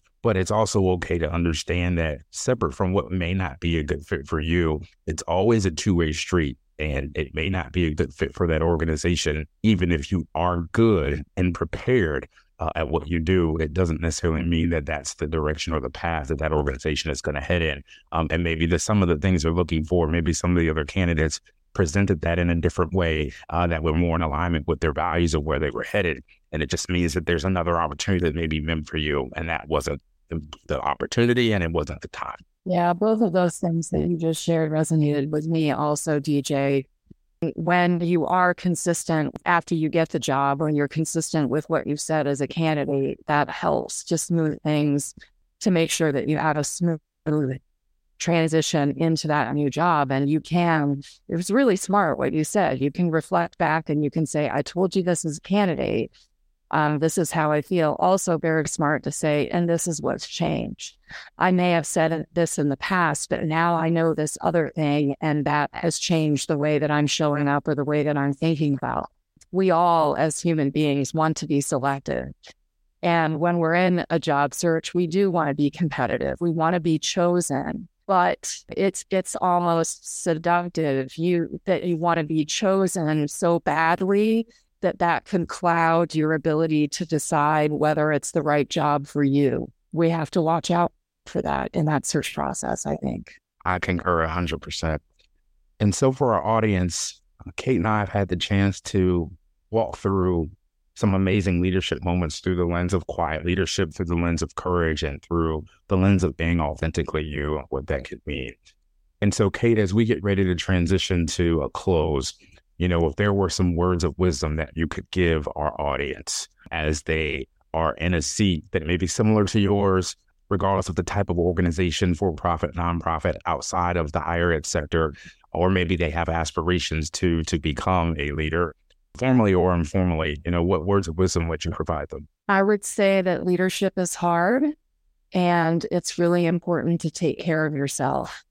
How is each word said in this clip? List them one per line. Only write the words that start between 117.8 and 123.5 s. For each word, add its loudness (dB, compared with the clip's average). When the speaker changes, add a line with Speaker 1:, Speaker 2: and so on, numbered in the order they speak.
Speaker 1:
in -2
a 0
seat 0
that -2
may 0
be 0
similar 2
to 0
yours, 2
regardless 0
of -4
the -2
type -2
of 0
organization, 2
for-profit, -2
nonprofit, -2
outside -2